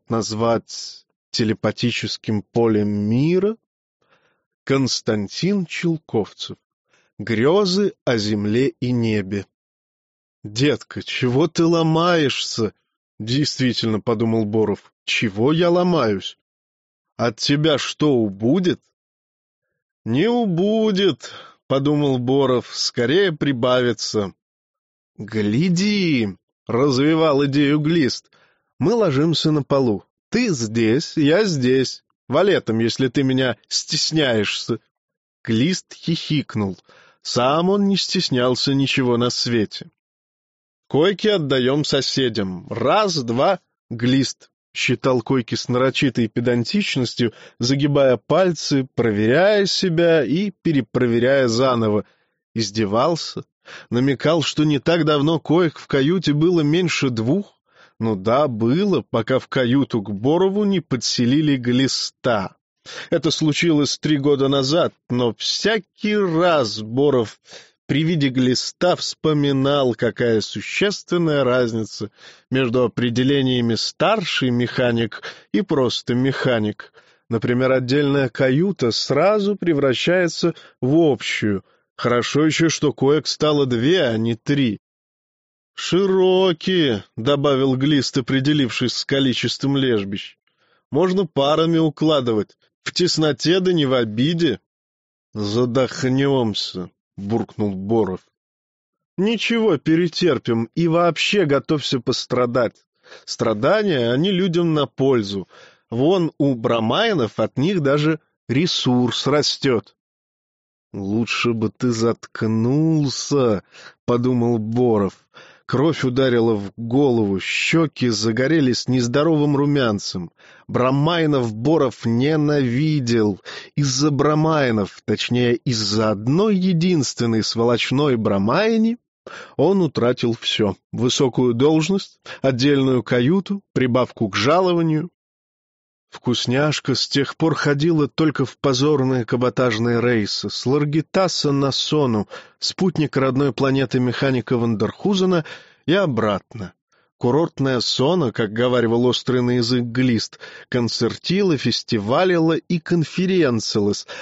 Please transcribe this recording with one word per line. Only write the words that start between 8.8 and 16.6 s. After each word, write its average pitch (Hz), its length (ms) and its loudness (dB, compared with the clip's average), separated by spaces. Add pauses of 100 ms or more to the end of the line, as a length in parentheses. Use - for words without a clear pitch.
и 123 120 -2
небе. 104 540 -2 (960)
«Детка, 110 580 -2
чего 127 440 0
ты 165 180 0
ломаешься?» 165 1120 0 (440)
действительно, 117 800 -2
подумал 113 440 0
Боров. 104 480 -2 (120)
«Чего 117 480 0
я 170 180 2
ломаюсь? 160 640 0 (800)